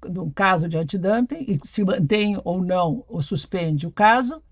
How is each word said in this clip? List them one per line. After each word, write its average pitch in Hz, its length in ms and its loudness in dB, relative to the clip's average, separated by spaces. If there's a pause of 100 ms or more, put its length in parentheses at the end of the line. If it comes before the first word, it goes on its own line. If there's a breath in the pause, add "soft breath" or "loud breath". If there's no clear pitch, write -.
do 175 220 -6
caso 185 360 2
de 165 120 -2
antidumping, 214 680 -2
e 185 160 0
se - 220 -2
mantém 202 600 2
ou 180 180 -2
não 180 460 0
ou 175 120 -6
suspende 160 640 -2
o 170 40 -8
caso. 240 600 4